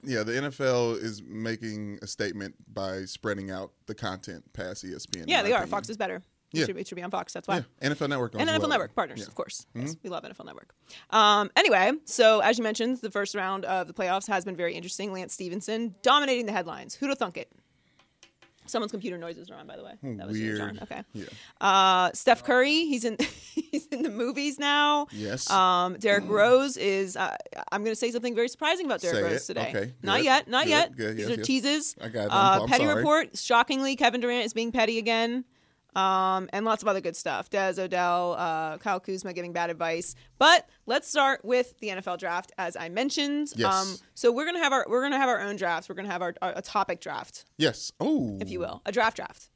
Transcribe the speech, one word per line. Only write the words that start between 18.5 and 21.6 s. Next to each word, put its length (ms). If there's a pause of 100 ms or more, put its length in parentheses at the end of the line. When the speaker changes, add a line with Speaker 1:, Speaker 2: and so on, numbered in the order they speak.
Speaker 2:
Someone's 260
computer 260
noises 320
are 60
on, 100
by 100
the 60
way. 120 (100)
Speaker 1:
Oh, 100
Speaker 2:
That 140
was 100
you, 140
Speaker 1:
weird. 60
Speaker 2:
John. 240
Okay. 200 (100)
Speaker 1:
Yeah. 120 (360)